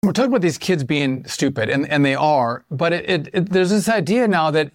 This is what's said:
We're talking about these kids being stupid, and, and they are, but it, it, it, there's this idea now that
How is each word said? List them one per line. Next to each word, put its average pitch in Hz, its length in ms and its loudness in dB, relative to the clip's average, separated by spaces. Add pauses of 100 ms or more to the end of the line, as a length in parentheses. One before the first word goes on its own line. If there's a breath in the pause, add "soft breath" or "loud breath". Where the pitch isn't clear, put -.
We're 190 100 2
talking 240 180 0
about 240 120 2
these 170 160 0
kids 170 260 0
being 135 400 -2
stupid, 135 460 -4
and, 139 180 -2
and 147 160 2
they 135 100 2
are, 135 560 0
but 165 220 -2
it, 175 160 -4
it, 175 240 -2
it, 175 160 0
there's 185 220 2
this 208 180 0
idea 220 400 2
now 160 220 2
that 151 240 0